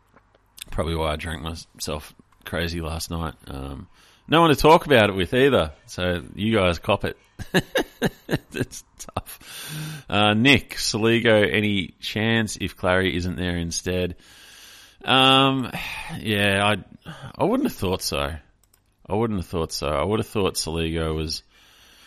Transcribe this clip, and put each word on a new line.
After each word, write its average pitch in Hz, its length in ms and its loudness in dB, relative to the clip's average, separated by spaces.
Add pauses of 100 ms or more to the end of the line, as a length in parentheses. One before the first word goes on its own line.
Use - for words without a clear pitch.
(720)
probably 82 260 -4
why 80 160 -2
I 76 40 -4
drank 80 260 -8
myself - 720 -10 (300)
crazy 85 360 -6
last 82 300 -8
night. 82 240 -6 (120)
Um, 67 420 -12 (400)
no 156 120 4
one 165 100 6
to 131 60 4
talk 160 300 6
about 110 240 6
it 95 60 -2
with 92 180 0
either, 120 380 4 (140)
so 90 360 -4 (120)
you 110 220 0
guys 90 220 2
cop - 260 0
it. - 120 -4 (360)
<laughs> 185 120 2 (880)
It's - 320 -8 (140)
tough. - 1120 -14
Uh, 104 260 4
Nick, 123 420 4
Soligo, 110 760 4
any 101 480 0
chance 113 560 -2
if 98 200 -6
Clary 92 400 0
isn't 90 200 -4
there 87 200 -4
instead? 87 600 -4 (880)
Um, 135 680 4 (480)
yeah, 101 460 0
I, 104 460 -4 (260)
I 135 80 -2
wouldn't 254 240 0
have - 100 -12
thought 92 240 -2
so. 71 300 -4 (760)
I 90 60 -6
wouldn't 110 240 0
have 87 80 -6
thought 82 260 -4
so. - 140 -6
I 73 180 0
would 107 140 0
have 104 80 -4
thought 95 280 -2
Soligo 80 600 -4
was 78 280 -6 (640)